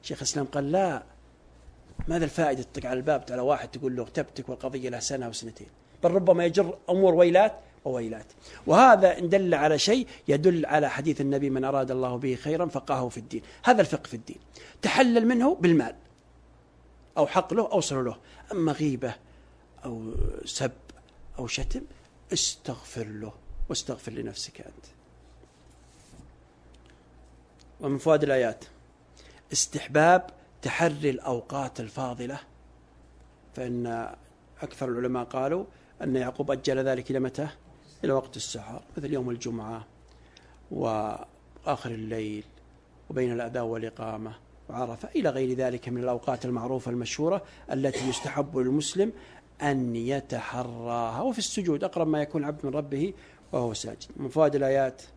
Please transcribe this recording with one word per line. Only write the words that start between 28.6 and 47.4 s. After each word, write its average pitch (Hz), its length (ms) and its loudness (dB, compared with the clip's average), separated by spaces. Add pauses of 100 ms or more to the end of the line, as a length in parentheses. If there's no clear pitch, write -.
استحباب 160 720 4 (360)
تحري 147 480 0
الأوقات 127 680 -4
الفاضلة، 123 580 -8 (1160)
فإن 120 600 -6 (480)
أكثر 131 260 -8
العلماء 123 360 -2
قالوا 139 400 -2 (380)
أن 131 140 0
يعقوب 127 340 -2
أجل 131 280 0
ذلك 131 320 -2
إلى 131 100 0
متى؟ 131 280 -4 (560)
إلى 135 80 2
وقت 135 240 -2
السحر، 110 460 -10 (140)
مثل 143 160 -6
يوم 127 180 -2
الجمعة 113 560 -8 (840)
وآخر 113 1200 -6
الليل 110 540 -8 (640)
وبين 127 220 0
الأذان 120 300 -4
والإقامة 110 720 -6 (340)
وعرفة 120 480 -8
إلى 220 120 2
غير 127 280 0
ذلك 123 320 -2
من 123 140 -4
الأوقات 123 420 -2
المعروفة 123 460 -4
المشهورة 151 520 -2 (300)